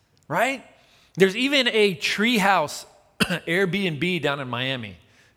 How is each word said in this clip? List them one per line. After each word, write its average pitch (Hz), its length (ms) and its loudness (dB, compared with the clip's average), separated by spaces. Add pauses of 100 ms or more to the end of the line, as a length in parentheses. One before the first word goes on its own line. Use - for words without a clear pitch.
(280)
right? 226 380 0 (500)
There's 190 200 2
even 262 340 2
a 208 260 2
treehouse 196 880 0 (180)
<clears throat> - 160 -10
Airbnb 175 1040 0
down 143 180 0
in 127 100 -8
Miami. 120 480 -4 (400)